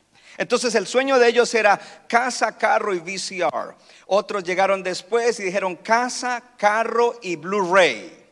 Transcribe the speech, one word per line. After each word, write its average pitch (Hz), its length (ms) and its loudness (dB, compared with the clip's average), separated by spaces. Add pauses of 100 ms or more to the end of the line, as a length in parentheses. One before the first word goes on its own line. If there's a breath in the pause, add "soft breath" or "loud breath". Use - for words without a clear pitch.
(360 loud breath)
Entonces 233 380 -2
el 202 120 0
sueño 269 320 2
de 240 100 6
ellos 240 260 2
era 208 240 4 (300 loud breath)
casa, 233 500 -2
carro 214 340 0
y 180 60 -2
V 185 200 -8
C 190 180 -10
R. 139 380 -4 (320 soft breath)
Otros 208 360 -2
llegaron 190 400 0
después 226 560 -2
y 202 60 -10
dijeron 185 320 -4
casa, 240 640 -2 (140)
carro 226 680 0
y 175 140 -6
Blu-ray. 170 800 2 (160)